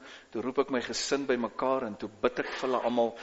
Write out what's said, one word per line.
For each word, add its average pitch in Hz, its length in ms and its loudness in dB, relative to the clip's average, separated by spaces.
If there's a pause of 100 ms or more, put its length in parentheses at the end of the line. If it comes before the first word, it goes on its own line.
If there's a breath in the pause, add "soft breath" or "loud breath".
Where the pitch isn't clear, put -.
(320 loud breath)
toe 110 100 -2
roep 127 160 0
ek 135 120 2
my 127 100 2
gesin 139 460 -2
bymekaar 131 580 0
en 104 120 -6
toe 107 120 -8
bid - 300 0
ek 151 80 -2
vir - 140 -8
hulle 127 220 0
almal 117 400 2